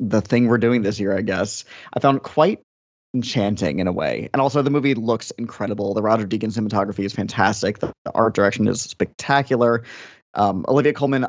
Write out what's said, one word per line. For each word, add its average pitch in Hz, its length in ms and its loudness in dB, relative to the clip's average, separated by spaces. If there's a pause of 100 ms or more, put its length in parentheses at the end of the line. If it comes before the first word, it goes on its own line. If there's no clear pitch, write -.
the 107 220 2
thing 120 260 2
we're 117 100 4
doing 117 240 2
this 101 160 -2
year, 98 180 0
I 98 60 -2
guess, 98 420 -4 (300)
I - 60 -2
found 135 240 2
quite 170 360 2 (540)
enchanting 101 640 -2
in 92 80 0
a 90 60 0
way. 78 420 -4
And 135 80 2
also 139 180 2
the 135 80 2
movie 139 240 2
looks 117 400 -2
incredible. 104 600 -6
The 107 80 -2
Roger 110 240 2
Deakins 110 320 -4
cinematography 104 460 -2
is 95 100 -6
fantastic. 104 640 0
The, - 120 -4 (140)
the - 80 -8
art 110 220 2
direction 104 340 2
is - 140 -2
spectacular. 120 1000 0 (500)
Um, 98 340 0
Olivia 143 240 4
Colman 135 360 0